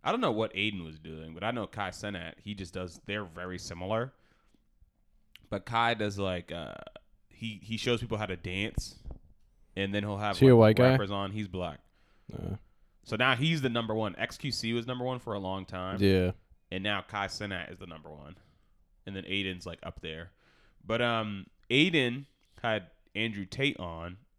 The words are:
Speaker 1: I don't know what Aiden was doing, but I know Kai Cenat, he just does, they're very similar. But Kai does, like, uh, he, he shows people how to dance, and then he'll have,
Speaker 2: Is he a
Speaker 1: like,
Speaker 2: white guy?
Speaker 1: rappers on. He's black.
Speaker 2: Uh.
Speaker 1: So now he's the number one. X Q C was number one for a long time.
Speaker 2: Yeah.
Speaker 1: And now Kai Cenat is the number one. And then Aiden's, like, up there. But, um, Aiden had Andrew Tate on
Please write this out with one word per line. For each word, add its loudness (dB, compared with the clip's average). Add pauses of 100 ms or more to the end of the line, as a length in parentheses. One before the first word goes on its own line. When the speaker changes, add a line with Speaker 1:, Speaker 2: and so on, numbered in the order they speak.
Speaker 1:
I 2
don't 2
know 4
what 0
Aiden -2
was -12
doing, -12
but -8
I 0
know -4
Kai -6
Cenat, -8 (100)
he -8
just -10
does, -8
they're -4
very -8
similar. -4 (1400)
But -6
Kai 2
does, -2
like, -4
uh, -8 (560)
he, -10
he -6
shows 2
people -4
how -2
to -4
dance, -6 (760)
and -2
then 0
he'll -2
have, 0
Speaker 2:
Is -6
he 12
a 12
Speaker 1:
like, 12
Speaker 2:
white 10
guy? 8
Speaker 1:
rappers 2
on. -2
He's -4
black. -6 (540)
Speaker 2:
Uh. -6 (480)
Speaker 1:
So -6
now 4
he's 0
the 0
number -2
one. -2
X -6
Q -6
C -2
was -2
number -4
one -4
for -6
a -4
long -4
time. -4
Speaker 2:
Yeah. 6 (400)
Speaker 1:
And -6
now -2
Kai -4
Cenat -8
is -14
the -16
number -16
one. -16 (680)
And -8
then -6
Aiden's, -2
like, -10
up -10
there. -10 (520)
But, 0
um, -2 (240)
Aiden 4 (380)
had 0 (260)
Andrew -2
Tate -2
on -8 (220)